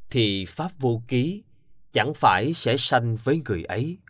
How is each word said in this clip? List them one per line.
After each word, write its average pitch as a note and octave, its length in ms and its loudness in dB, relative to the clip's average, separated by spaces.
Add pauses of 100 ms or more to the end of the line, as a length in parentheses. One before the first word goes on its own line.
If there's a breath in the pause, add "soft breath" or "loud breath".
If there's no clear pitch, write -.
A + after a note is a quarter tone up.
thì G2+ 360 2
pháp - 340 -6
vô A#2+ 280 0
ký D#3 360 0 (480)
chẳng B2 220 0
phải A2+ 400 4
sẽ B2 240 0
sanh A#2 380 0
với D3 300 0
người F2+ 180 -2
ấy, C#3 340 -4 (120)